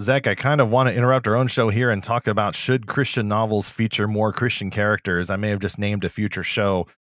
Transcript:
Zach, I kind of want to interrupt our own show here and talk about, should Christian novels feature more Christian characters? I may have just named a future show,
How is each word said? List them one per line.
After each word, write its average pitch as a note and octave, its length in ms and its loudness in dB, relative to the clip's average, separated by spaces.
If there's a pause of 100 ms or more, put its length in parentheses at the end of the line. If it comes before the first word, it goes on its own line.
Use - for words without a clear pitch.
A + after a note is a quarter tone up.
Zach, C3 260 2
I G#2 80 2
kind C#3+ 260 2
of A#2 100 4
want B2+ 180 4
to G#2+ 60 0
interrupt B2 340 2
our G#2+ 80 4
own B2+ 100 2
show A#2 220 2
here A#2 200 2
and G2+ 140 0
talk A#2 240 -4
about, G#2 300 0
should B2+ 320 -2
Christian B2 400 -2
novels G#2+ 400 0
feature A2 400 -2
more G#2+ 240 0
Christian B2 360 -2
characters? G2 640 0
I G2 60 -2
may G#2 140 -2
have G2+ 100 -2
just F#2+ 180 -6
named G2+ 240 -2
a F#2 60 -2
future G2+ 340 -4
show, F#2+ 460 0 (120)